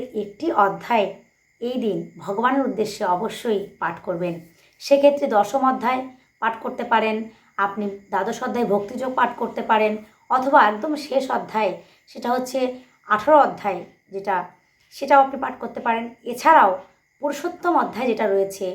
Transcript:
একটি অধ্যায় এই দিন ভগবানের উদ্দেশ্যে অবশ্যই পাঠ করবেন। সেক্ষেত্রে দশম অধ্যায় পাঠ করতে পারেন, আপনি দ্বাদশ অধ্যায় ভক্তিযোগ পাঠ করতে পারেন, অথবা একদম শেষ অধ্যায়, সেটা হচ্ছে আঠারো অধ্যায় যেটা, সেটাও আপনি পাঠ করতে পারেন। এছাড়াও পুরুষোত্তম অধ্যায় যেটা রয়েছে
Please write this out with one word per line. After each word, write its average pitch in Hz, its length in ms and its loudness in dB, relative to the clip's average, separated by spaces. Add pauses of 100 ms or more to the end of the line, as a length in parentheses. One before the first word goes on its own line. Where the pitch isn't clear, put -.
(220)
একটি - 300 -8
অধ্যায় 220 540 2 (540)
এই 247 240 -6
দিন 185 140 -2 (200)
ভগবানের 247 500 0
উদ্দেশ্যে 214 360 -4
অবশ্যই 196 560 -2 (180)
পাঠ 170 180 -4 (100)
করবেন। 175 280 -4 (480)
সেক্ষেত্রে 285 440 4
দশম 233 420 2
অধ্যায় 254 320 0 (400)
পাঠ 226 220 -2
করতে 240 220 -6
পারেন, 220 320 2 (400)
আপনি 208 280 -2 (240)
দ্বাদশ 208 340 -2
অধ্যায় 233 240 -2
ভক্তিযোগ 247 480 -2
পাঠ 240 220 2
করতে 226 260 -6
পারেন, 214 300 2 (380)
অথবা 262 280 4 (100)
একদম 214 280 -2
শেষ 269 340 -2
অধ্যায়, 214 420 -2 (340)
সেটা 240 240 -8
হচ্ছে 254 280 -2 (480)
আঠারো 285 300 4 (100)
অধ্যায় 185 340 -6 (300)
যেটা, 190 260 -4 (600)
সেটাও 277 280 6
আপনি 269 160 -4
পাঠ 254 220 -6
করতে - 180 -10
পারেন। 233 240 -2 (200)
এছাড়াও 247 460 6 (520)
পুরুষোত্তম 349 500 -4 (100)
অধ্যায় 233 280 -4
যেটা 220 160 -2
রয়েছে 196 480 -2